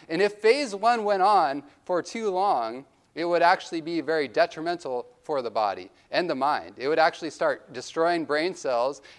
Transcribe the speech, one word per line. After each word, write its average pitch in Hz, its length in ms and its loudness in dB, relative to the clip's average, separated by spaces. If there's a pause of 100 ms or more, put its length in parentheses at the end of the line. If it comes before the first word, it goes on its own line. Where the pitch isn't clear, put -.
And 170 140 0
if 202 120 2
phase 233 400 2
one 220 300 2
went 202 180 2
on 165 420 4 (220)
for 175 160 0
too 226 280 -6
long, 139 560 -2 (300)
it 156 100 -4
would 170 160 2
actually 175 400 2
be 165 200 -4
very 147 260 -2
detrimental 156 760 -2 (180)
for 143 180 -4
the 117 100 -4
body 98 400 -2 (200)
and 165 180 0
the 151 60 -2
mind. 127 420 -2
It 120 100 -6
would 156 100 0
actually 160 320 2
start 147 440 -4
destroying 160 520 -2
brain 156 300 -2
cells, 131 460 -2 (180)